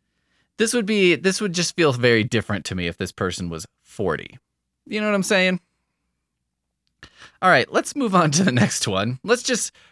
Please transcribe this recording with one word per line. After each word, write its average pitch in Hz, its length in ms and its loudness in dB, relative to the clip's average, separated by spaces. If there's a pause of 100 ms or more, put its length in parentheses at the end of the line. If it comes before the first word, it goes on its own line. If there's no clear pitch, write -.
(580)
This 226 160 0
would 233 120 0
be, 190 300 4
this 185 240 0
would 202 140 -4
just 170 200 -2
feel 151 200 2
very 120 320 4
different 104 400 -2
to 92 100 -6
me 87 120 -4
if 85 100 -6
this 92 160 -6
person 92 340 -6
was 82 180 -10 (160)
forty. 76 580 -6 (460)
You 214 140 -6
know 214 80 -2
what 208 80 0
I'm 190 80 0
saying? 185 380 0 (1800)
All 185 80 4
right, 143 220 4
let's - 240 -2
move 240 180 -2
on 175 180 4
to 165 120 0
the 180 80 2
next 120 380 0
one. 104 340 -2
Let's 233 200 0
just - 280 -4 (200)